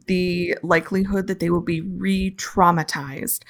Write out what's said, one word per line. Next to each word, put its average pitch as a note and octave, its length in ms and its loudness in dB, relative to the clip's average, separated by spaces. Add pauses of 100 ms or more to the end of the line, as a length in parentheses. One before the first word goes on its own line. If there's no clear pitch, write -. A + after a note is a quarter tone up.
the F3 560 0
likelihood F#3+ 640 0
that F#3 140 -2
they E3+ 100 2
will F3 100 2
be E3+ 200 -2
re-traumatized F3+ 1700 0